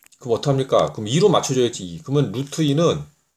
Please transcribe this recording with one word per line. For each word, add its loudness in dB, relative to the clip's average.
그럼 -2
어떡합니까? 0
그럼 -8
이로 4
맞춰줘야지, 0
이. -12
그러면 -2
루트 -6
이는 2